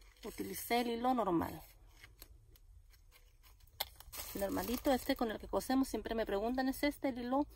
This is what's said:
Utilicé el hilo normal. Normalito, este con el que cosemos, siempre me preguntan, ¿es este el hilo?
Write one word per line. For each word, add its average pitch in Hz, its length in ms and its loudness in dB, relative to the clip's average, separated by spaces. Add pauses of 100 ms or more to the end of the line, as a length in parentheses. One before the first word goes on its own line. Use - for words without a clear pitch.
(240)
Utilicé 202 560 -2
el 240 80 0
hilo 233 240 2
normal. 190 500 2 (2750)
Normalito, 196 580 0
este 269 240 2
con 226 140 0
el 202 80 -6
que 190 100 -12
cosemos, 262 400 2
siempre 220 260 -4
me 220 120 2
preguntan, 233 420 2
¿es 262 140 -2
este 285 260 2
el 247 100 -2
hilo? 254 380 2